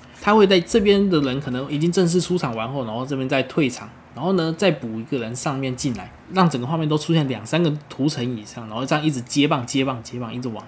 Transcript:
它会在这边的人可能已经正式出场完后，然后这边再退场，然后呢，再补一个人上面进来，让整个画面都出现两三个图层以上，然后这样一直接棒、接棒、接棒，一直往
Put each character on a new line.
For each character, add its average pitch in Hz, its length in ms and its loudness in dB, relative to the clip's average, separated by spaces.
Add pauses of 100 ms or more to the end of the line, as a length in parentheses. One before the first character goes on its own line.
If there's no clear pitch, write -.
(200)
它 208 160 2
会 208 100 8
在 190 140 4
这 214 220 2
边 202 280 4
的 160 120 4
人 135 180 0
可 135 120 -6
能 135 200 -4
已 143 80 -2
经 165 100 2
正 180 160 4
式 175 140 2
出 180 180 0
场 135 160 -2
完 110 160 -4
后， 135 140 -4
然 110 100 -6
后 123 120 -4
这 139 100 -4
边 131 140 -2
再 135 140 4
退 135 260 0
场， 110 200 -8 (240)
然 120 80 -12
后 185 120 2
呢， 165 240 2
再 196 120 4
补 113 300 -2
一 113 60 -8
个 135 140 -4
人 117 140 -6
上 135 240 -2
面 135 160 -2
进 127 220 -2
来， - 160 -10 (220)
让 180 160 6
整 123 100 0
个 123 80 -4
画 165 80 -2
面 156 140 -2
都 151 80 2
出 165 160 -2
现 156 160 4
两 107 160 -6
三 160 180 0
个 151 80 2 (160)
图 139 220 -2
层 123 280 -4
以 104 60 -10
上， 113 240 -14
然 107 80 -10
后 127 100 -4
这 135 80 0
样 151 80 2
一 156 80 2
直 131 120 0
接 143 260 2
棒、 143 180 0
接 135 200 0
棒、 123 180 -4
接 123 160 -10
棒， 113 140 -8
一 123 60 -8
直 123 100 -6
往 107 180 -8